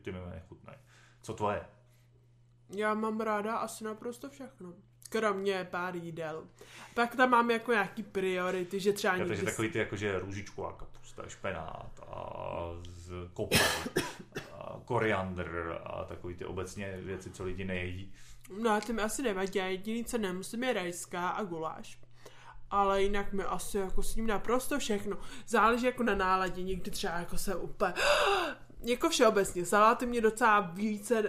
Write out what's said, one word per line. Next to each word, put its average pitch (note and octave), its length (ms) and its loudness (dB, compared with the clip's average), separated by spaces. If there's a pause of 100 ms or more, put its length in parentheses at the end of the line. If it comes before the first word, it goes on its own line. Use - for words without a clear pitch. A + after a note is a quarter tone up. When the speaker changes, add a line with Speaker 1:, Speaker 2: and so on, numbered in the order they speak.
Speaker 1:
ty G2+ 100 -8
mi F#2 60 -8 (160)
nechutnají. - 440 -16 (440)
Co A2 120 -10
tvoje? G#2 280 0 (1080)
Speaker 2:
Já G#3+ 240 0
mám A3 280 0
ráda G#3+ 360 0
asi - 260 -6
naprosto A#3 460 -8
všechno. F#3 440 -16 (360)
Kromě G3 600 0
pár F3+ 240 -2
jídel. D#3+ 480 -6 (500)
Pak A#3+ 220 0
tam B3+ 140 8
mám A#3 220 8
jako A3+ 200 0
nějaký G#3 320 2
priority, F#3 760 -2
že G3 140 4
třeba G3+ 200 2
Speaker 1:
Já, F#3 40 0
Speaker 2:
někdy F3+ 120 0
Speaker 1:
takže G2 140 0
Speaker 2:
s- - 20 0
Speaker 1:
takový A2 240 0
ty, A2+ 100 0
jakože G#2 400 0
růžičková G2 540 -6
kapusta, - 540 -12
špenát - 640 -8 (160)
a G1+ 460 -8 (300)
z-, F2 500 -10
kopel - 340 2 (840)
a - 220 -10 (100)
koriandr F#2 1000 -2
a F2+ 200 -6
takový F2+ 320 -8
ty - 100 -8
obecně F#2+ 560 -6
věci, F#2 300 -8
co - 120 -10
lidi F#2 220 -4
nejedí. F#2 480 -6 (480)
Speaker 2:
No A#3 100 2
a G#3+ 80 2
ty A#3 140 -4
mi G#3+ 80 -2
asi G#3+ 200 -2
nevadí, G3 380 0
já F#3 60 0
jediný, G#3 400 -4
co B3 120 -2
nemusím, G3 460 -4
je B3+ 100 2
rajská F3+ 560 -4
a G3+ 140 -2
guláš. D#3+ 560 -6 (720)
Ale G3 320 6
jinak G3+ 300 2
mi G3 100 0
asi - 340 -2
jako F#3+ 260 6
s - 120 4
ním A3 120 4
naprosto A3 520 2
všechno. G3+ 380 0 (300)
Záleží A#3 380 6
jako B3 180 2
na G#3 120 4
náladě, F#3 480 2
někdy F#3 280 -2
třeba F#3 280 -2
jako F3 180 -2
se F#3+ 180 4
úplně, - 380 0 (440)
<gasps> - 460 -6
jako A#3+ 260 2
všeobecně, G3+ 560 4
saláty A3 400 6
mě A#3+ 160 0
docela A3 380 6
více, G#3 680 0